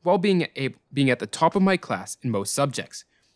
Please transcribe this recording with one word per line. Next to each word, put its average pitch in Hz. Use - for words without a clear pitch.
while 180
being 185
ab-, 135
being 135
at 120
the 107
top 160
of 196
my 190
class 98
in 127
most 98
subjects, -